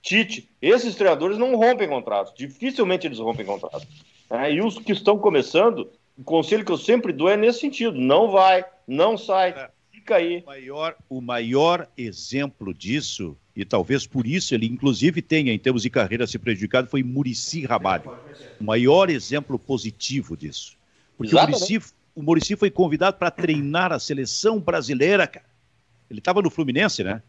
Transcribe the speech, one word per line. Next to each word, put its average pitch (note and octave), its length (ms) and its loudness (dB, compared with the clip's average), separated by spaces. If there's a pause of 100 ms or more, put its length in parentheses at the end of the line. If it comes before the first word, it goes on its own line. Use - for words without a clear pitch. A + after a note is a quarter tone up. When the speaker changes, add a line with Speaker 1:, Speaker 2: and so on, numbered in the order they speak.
Speaker 1:
Tite, - 480 -4 (120)
esses A3+ 340 2
treinadores F#3 420 2
não B3 200 0
rompem A3+ 280 4
contratos, A2+ 480 -4
dificilmente F#3+ 720 -4
eles B2 140 -6
rompem A2+ 260 -6
contratos, F2+ 400 -8 (440)
né? C3+ 240 -2
E E3 80 0
os A3 180 -2
que G#3+ 140 -4
estão G3+ 260 2
começando, G3+ 720 2 (280)
o C3 60 -20
conselho E3 400 0
que F#3+ 80 -4
eu D#3 60 0
sempre A3+ 340 0
dou D3+ 180 0
é G#3 60 4
nesse A#3 240 2
sentido: A#3 400 -4
não D#3+ 320 4
vai, F#3+ 320 6 (240)
não F3+ 300 2
sai, F#3+ 320 0
Speaker 2:
É. C3+ 200 -12 (220)
Speaker 1:
fica G#3+ 240 -2
aí. F3 260 0
Speaker 2:
O F3 40 -20
maior, C#3 500 -10 (140)
o C3 120 -8
maior B2+ 680 0 (100)
exemplo A#2+ 760 -8
disso, G2+ 640 -8 (180)
e G2 120 -8
talvez A#2 420 -2
por B2 180 -4
isso C#3+ 300 -2
ele A2+ 120 0
inclusive C3+ 540 0
tenha, D3+ 300 0
em G#2 80 -2
termos B2+ 220 0
de A2 80 -2
carreira, A2+ 360 0
se A2 140 -8
prejudicado, A2 480 -2
foi C3+ 160 -2
Muricy B2+ 640 -6
Ramalho. F#2+ 460 -2 (480)
O G#2+ 40 -8
maior C3 460 4
exemplo C#3 500 -4
positivo A2+ 800 -6
disso. - 400 -14 (400)
Porque G#2+ 180 0
o - 20 10
Speaker 1:
Exatamente. G#3 360 4
Speaker 2:
Muricy, - 200 -4 (220)
o D#3 80 -12
Muricy E3 320 2
foi G3+ 160 2
convidado F3 460 2
pra F3 120 0
treinar D#3+ 600 0
a C3+ 80 -2
seleção D#3 600 -2
brasileira, D#3+ 680 2
cara. - 180 -18 (640)
Ele G#2+ 120 -14
tava F#3 200 2
no F3 80 2
Fluminense, D3 540 -2
né? G2+ 260 -4